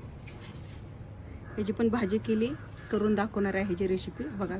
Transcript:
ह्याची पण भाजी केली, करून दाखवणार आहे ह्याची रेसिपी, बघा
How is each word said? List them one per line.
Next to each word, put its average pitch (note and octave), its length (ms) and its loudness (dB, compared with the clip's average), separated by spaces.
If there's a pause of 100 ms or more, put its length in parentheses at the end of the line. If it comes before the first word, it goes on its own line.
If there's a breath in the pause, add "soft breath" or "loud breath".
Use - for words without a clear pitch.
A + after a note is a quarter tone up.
(1600)
ह्याची G#3 180 0
पण A#3 160 4
भाजी G#3+ 280 4
केली, A3 320 4 (420)
करून G#3+ 240 4
दाखवणार G3+ 400 2
आहे F#3+ 100 2
ह्याची F#3+ 220 2
रेसिपी, F#3+ 360 0 (160)
बघा F#3 200 0